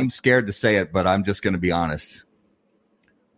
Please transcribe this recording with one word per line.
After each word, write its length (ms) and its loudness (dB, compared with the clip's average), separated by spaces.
I'm 60 -2
scared 380 2
to 60 -6
say 240 2
it, 160 -2
but 140 2
I'm 160 2
just 180 -4
gonna 160 -2
be 140 0
honest. 520 -4